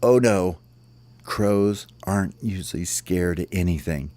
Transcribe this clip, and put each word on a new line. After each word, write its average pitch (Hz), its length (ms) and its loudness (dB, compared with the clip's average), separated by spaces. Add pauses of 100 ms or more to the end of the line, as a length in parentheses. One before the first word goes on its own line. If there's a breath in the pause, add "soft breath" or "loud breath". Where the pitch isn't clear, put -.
(180)
no, 98 400 2 (680)
crows 101 600 0 (180)
aren't 98 380 -2
usually 92 440 -6
scared 87 540 -2
of 87 120 -4
anything. 82 640 -2